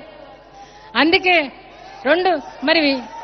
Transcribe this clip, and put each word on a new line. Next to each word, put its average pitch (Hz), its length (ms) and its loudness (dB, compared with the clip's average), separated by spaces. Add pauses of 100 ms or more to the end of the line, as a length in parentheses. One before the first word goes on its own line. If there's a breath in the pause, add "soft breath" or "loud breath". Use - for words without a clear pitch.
(960 loud breath)
అందుకే 330 560 2 (540)
రెండు, 339 360 2 (220)
మరి 285 360 2 (240)